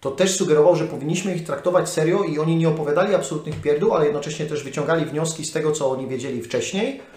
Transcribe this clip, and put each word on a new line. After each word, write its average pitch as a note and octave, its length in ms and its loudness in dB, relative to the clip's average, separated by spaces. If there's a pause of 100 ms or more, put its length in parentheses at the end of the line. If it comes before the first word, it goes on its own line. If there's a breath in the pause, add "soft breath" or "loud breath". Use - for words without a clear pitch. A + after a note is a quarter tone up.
to C3+ 100 -4
też F#3+ 240 2
sugerował, D#3+ 400 6
że D#3+ 100 0
powinniśmy E3 500 -4
ich D#3+ 100 -6
traktować E3 440 0
serio F3 340 2
i D#3 160 -2
oni D#3+ 160 2
nie E3 140 4
opowiadali D3+ 460 0
absolutnych D3+ 460 -4
pierdół, D3+ 320 2
ale D#3+ 120 4
jednocześnie D3 400 -2
też D3 180 -6
wyciągali D3+ 420 -2
wnioski D3+ 400 -4
z - 60 -8
tego, D#3 200 0
co C#3+ 200 0
oni B2+ 160 -4
wiedzieli B2 360 -6
wcześniej, A#3+ 580 -2 (160 loud breath)